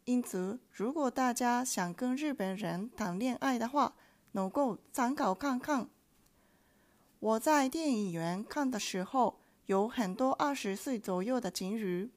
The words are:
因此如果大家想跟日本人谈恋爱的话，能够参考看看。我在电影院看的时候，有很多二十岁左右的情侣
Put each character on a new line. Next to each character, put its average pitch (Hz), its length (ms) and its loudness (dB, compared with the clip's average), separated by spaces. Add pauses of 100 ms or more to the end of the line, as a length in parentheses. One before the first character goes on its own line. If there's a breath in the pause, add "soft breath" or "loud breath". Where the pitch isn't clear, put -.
因 247 180 2
此 196 360 -4 (120)
如 220 200 -2
果 302 160 0
大 254 240 2
家 240 320 2
想 180 300 -2
跟 254 220 0
日 294 180 -2
本 190 240 -2
人 190 400 -4
谈 185 220 -2
恋 247 160 0
爱 262 240 0
的 226 100 -2
话， 277 240 2 (380 soft breath)
能 190 180 -2
够 247 300 0 (120)
参 254 220 0
考 233 220 2
看 262 240 -2
看。 277 280 0 (1300 soft breath)
我 220 200 2
在 285 300 6
电 320 220 0
影 208 200 2
院 170 320 -2
看 277 280 -2
的 220 80 -2
时 185 240 -2
候， 240 340 0 (300 soft breath)
有 196 200 4
很 196 280 -2
多 262 180 2
二 285 220 2
十 196 200 -4
岁 262 220 -4
左 185 240 -2
右 247 180 0
的 196 120 -4
情 190 260 -4
侣 190 400 -2